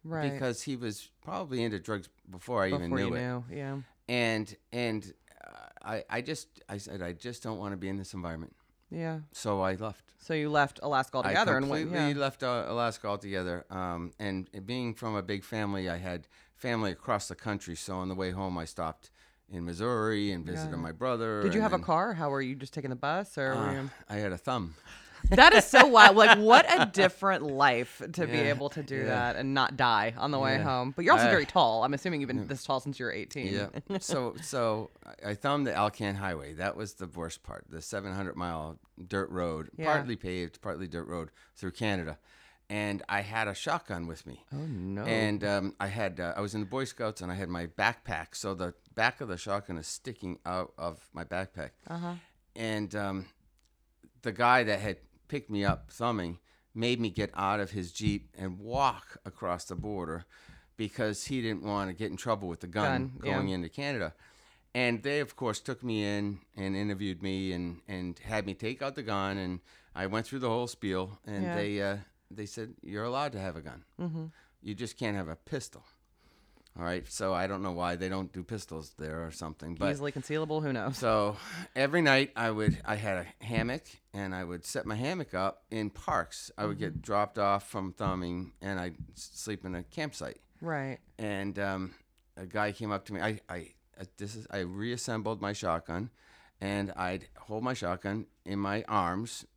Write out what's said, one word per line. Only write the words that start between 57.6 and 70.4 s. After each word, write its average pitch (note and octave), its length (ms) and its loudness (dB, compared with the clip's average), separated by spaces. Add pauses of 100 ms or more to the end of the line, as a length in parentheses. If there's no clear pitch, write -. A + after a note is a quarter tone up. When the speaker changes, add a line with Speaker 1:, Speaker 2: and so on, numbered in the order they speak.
Speaker 2:
of G2 100 -4
his F#2 220 -6
Jeep G#2 440 -2
and F#2+ 220 -8
walk B2 640 -2
across F2+ 400 -4
the F#2 100 -10
border F2 500 -6 (520)
because G#2+ 500 -4
he C3 140 -2
didn't A2 220 -4
wanna G2+ 300 -2
get F2 180 -4
in F2+ 60 -8
trouble G2+ 320 -2
with E2 120 -8
the F2+ 60 -12
gun F#2+ 180 0
Speaker 1:
Gun, C3 280 0 (120)
yeah. C3+ 100 0
Speaker 2:
going C3 160 0
into F2+ 180 -2
Canada. B2 460 -4 (600)
And A#2+ 280 2
they, C#3+ 180 0
of - 160 -6
course, A#2 240 -2
took B2+ 240 -8
me A2+ 200 0
in G2+ 360 -2 (160)
and G2 180 -2
interviewed G2 480 -2
me F#2+ 300 -2
and, F2 340 -4
and F2+ 320 -8
had G#2+ 260 -4
me F#2+ 100 -6
take A#2+ 280 -8
out C3+ 140 -6
the C#3+ 80 -8
gun. G2 340 -2
And F#2 220 -4 (340)
I F#2 120 -2
went A2 200 -2
through C3+ 140 -6